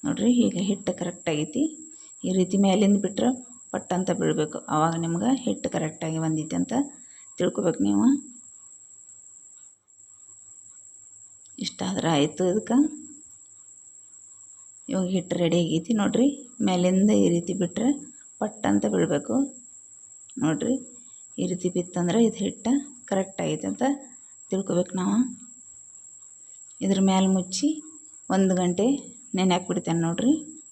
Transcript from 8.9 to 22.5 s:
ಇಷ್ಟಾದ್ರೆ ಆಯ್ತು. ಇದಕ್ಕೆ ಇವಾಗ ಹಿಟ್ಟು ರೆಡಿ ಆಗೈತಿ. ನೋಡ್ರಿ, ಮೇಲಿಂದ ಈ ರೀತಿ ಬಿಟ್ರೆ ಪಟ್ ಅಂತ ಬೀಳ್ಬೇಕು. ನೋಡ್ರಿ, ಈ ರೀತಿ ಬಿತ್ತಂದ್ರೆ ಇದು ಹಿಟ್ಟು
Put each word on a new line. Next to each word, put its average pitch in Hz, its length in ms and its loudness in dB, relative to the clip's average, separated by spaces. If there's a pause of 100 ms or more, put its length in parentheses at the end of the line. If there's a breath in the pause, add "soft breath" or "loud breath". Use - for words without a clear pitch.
ಇಷ್ಟಾದ್ರೆ - 600 -4
ಆಯ್ತು. 147 340 2
ಇದಕ್ಕೆ 214 260 2 (2000)
ಇವಾಗ 185 240 -2
ಹಿಟ್ಟು 175 260 -2
ರೆಡಿ 170 220 4
ಆಗೈತಿ. 165 360 0
ನೋಡ್ರಿ, 208 260 2 (420)
ಮೇಲಿಂದ 185 440 4 (140)
ಈ - 100 6
ರೀತಿ 170 260 -2
ಬಿಟ್ರೆ 202 260 -2 (540 loud breath)
ಪಟ್ 214 300 -6
ಅಂತ 202 220 2
ಬೀಳ್ಬೇಕು. 185 420 0 (1080)
ನೋಡ್ರಿ, 165 320 0 (640 loud breath)
ಈ 185 120 -2
ರೀತಿ 180 260 -4
ಬಿತ್ತಂದ್ರೆ 175 500 -2
ಇದು 220 180 -2
ಹಿಟ್ಟು - 280 -2 (380)